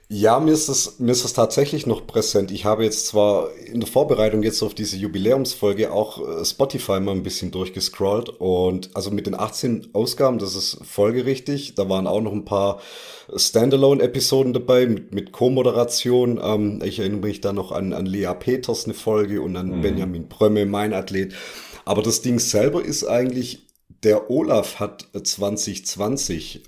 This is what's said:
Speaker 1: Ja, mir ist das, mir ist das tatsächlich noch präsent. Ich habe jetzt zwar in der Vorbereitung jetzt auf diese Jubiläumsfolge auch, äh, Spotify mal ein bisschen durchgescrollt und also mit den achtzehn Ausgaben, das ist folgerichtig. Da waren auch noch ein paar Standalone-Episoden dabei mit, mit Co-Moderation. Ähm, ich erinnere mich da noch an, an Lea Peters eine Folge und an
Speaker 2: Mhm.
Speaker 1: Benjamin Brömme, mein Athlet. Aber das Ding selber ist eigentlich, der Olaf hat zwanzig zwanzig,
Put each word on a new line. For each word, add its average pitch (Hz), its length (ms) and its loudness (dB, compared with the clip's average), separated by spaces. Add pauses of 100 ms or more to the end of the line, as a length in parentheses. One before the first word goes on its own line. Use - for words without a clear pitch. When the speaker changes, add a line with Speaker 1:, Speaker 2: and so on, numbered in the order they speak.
(100)
Speaker 1:
Ja, 107 300 4
mir 156 140 6
ist 151 160 0
das, - 300 -2
mir 120 120 2
ist 120 100 2
das 117 120 -4
tatsächlich 139 520 2
noch 110 200 -2
präsent. 101 440 0
Ich 98 140 -8
habe 107 180 2
jetzt - 260 -2
zwar 101 460 2
in 117 260 -6
der 107 100 -4
Vorbereitung 110 520 2
jetzt 107 200 -2
auf 107 100 -4
diese 95 240 -6
Jubiläumsfolge 101 960 0
auch, 104 340 -2
äh, 82 200 -6
Spotify 123 520 0
mal 98 140 -2
ein 95 100 -2
bisschen 92 280 -6
durchgescrollt 98 800 -2
und 92 680 0
also 101 140 -4
mit 101 160 -2
den 95 120 -4
achtzehn 110 540 -4
Ausgaben, 120 460 2
das 98 180 -4
ist - 260 -6
folgerichtig. 131 920 -2
Da 95 160 -2
waren 95 160 0
auch 98 160 0
noch 104 100 -2
ein 101 140 -6
paar 98 340 0 (560)
Standalone-Episoden 135 1160 4
dabei 127 320 4
mit, 107 260 -2
mit 98 200 -6
Co-Moderation. 123 1080 2
Ähm, 104 400 0
ich 104 180 -4
erinnere 101 200 -2
mich 101 220 -4
da 101 100 0
noch 95 180 -4
an, 95 220 -4
an 95 140 -4
Lea 95 260 -2
Peters 123 540 -2
eine 110 80 -6
Folge 104 480 0
und 90 160 -4
an 92 180 -4
Speaker 2:
Mhm. 85 60 -2
Speaker 1:
Benjamin 90 480 -4
Brömme, 107 340 2
mein 104 300 -2
Athlet. 95 400 -4 (500)
Aber 98 160 0
das 113 220 0
Ding 120 160 2
selber 131 440 2
ist - 220 -6
eigentlich, 123 600 -2 (380)
der 107 260 4
Olaf 135 480 2
hat - 300 -8 (160)
zwanzig 101 600 -4
zwanzig, 101 840 -4